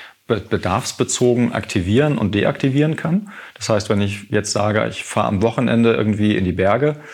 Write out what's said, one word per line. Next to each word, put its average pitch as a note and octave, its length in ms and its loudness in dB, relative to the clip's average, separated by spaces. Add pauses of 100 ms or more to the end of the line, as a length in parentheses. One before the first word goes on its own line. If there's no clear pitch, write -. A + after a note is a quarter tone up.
(260)
be-, A2+ 120 0
bedarfsbezogen A#2+ 1160 0
aktivieren A2+ 640 0
und F#2 160 0
deaktivieren C#3+ 600 2
kann. F3 360 -2 (240)
Das - 160 -4
heißt, G#2 180 0
wenn G2+ 140 2
ich G2+ 260 -4
jetzt G#2 240 -2
sage, G#2+ 380 0
ich - 120 -10
fahre - 260 -2
am G2+ 120 0
Wochenende A#2 540 2
irgendwie G#2 420 2
in F#2+ 80 0
die F#2 80 0
Berge, A#2+ 440 2 (180)